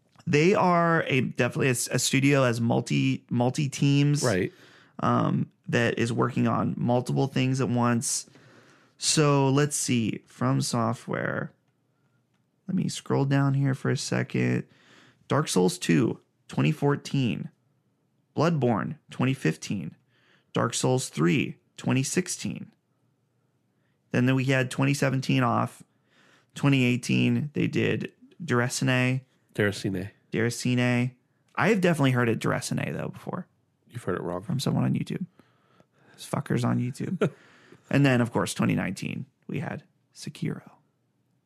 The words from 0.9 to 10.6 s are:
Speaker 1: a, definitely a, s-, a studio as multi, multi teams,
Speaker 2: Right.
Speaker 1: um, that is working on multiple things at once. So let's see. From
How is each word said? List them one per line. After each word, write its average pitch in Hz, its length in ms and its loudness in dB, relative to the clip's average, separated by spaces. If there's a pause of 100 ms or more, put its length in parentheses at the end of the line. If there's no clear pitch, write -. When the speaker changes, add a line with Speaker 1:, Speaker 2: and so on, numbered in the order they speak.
Speaker 1:
a, 131 140 2
definitely 120 460 0
a, 131 40 4
s-, - 180 -2
a 131 100 0
studio 135 440 2
as 120 160 2
multi, 131 680 0
multi 123 400 0
teams, 143 540 2
Speaker 2:
Right. 101 280 2 (480)
Speaker 1:
um, 117 500 0 (200)
that 117 300 2
is 117 120 0
working 123 360 0
on 110 300 0
multiple 131 500 0
things 131 340 0
at 120 80 -2
once. 120 600 0 (680)
So 143 520 2
let's 147 260 2
see. 117 500 -2
From 131 360 -2